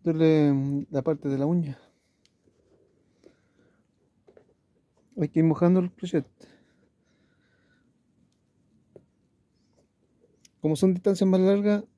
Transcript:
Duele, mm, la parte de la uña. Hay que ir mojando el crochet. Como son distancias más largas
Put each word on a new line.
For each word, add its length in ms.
Duele, 480
mm, 380
la 140
parte 260
de 80
la 80
uña. 320
Hay 80
que 120
ir 40
mojando 340
el 120
crochet. 340
Como 160
son 200
distancias 340
más 120
largas 420